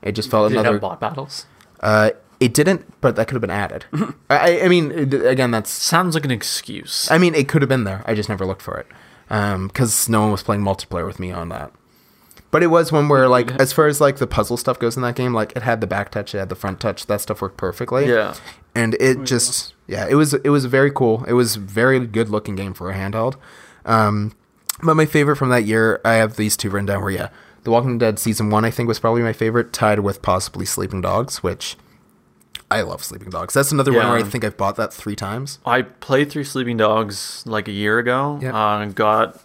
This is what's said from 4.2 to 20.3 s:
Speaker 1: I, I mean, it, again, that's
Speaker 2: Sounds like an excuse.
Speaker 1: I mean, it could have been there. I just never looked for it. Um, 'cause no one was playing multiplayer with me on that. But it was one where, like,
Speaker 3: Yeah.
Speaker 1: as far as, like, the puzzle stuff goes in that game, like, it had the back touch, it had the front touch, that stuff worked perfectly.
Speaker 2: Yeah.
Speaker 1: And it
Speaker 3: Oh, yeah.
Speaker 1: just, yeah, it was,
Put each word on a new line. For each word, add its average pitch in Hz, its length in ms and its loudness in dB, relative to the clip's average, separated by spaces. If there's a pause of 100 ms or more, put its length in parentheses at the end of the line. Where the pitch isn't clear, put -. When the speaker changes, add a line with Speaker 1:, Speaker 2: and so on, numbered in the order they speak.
Speaker 1:
I, 170 320 4
I 185 40 4
mean, 175 240 4
it, 147 220 0
again, 131 380 2
that's 110 180 -2
Speaker 2:
Sounds 170 460 0
like 147 100 -2
an 135 60 -2
excuse. - 800 -6
Speaker 1:
I 160 80 6
mean, 175 160 4
it 139 120 2
could 151 140 4
have 135 80 0
been 131 140 2
there. 95 240 -6
I 113 80 0
just 104 140 -4
never 95 180 -4
looked 95 160 -8
for - 140 -10
it. - 100 -12 (420)
Um, 101 400 -2
'cause 117 400 0
no 110 120 4
one 107 100 4
was 98 100 -2
playing 101 220 -2
multiplayer 95 420 -4
with 90 140 -12
me 92 120 -8
on 85 180 -10
that. 71 220 -12 (800)
But 160 140 4
it 175 40 4
was 165 240 4
one 147 160 4
where, 131 220 6
like, 123 220 4
Speaker 3:
Yeah. 131 80 -6
Speaker 1:
as 135 120 4
far 151 160 4
as, 143 140 2
like, 139 160 4
the 123 100 -2
puzzle 117 300 -2
stuff 127 200 -2
goes 117 200 -2
in 127 60 -4
that 123 120 -2
game, 127 180 -2
like, 110 220 -2
it 123 80 -6
had 117 160 0
the 110 80 -2
back 98 240 -4
touch, 104 240 -8
it 101 40 -4
had 95 100 -6
the 92 60 -6
front 95 260 -8
touch, - 240 -4
that 104 160 -2
stuff - 200 -6
worked 95 140 -8
perfectly. 123 540 -2
Speaker 2:
Yeah. 110 240 2 (420)
Speaker 1:
And 113 200 2
it 131 200 4
Speaker 3:
Oh, 135 40 -8
yeah. 135 60 -8
Speaker 1:
just, - 480 -2 (140)
yeah, 98 220 -4
it 135 60 4
was, 151 180 4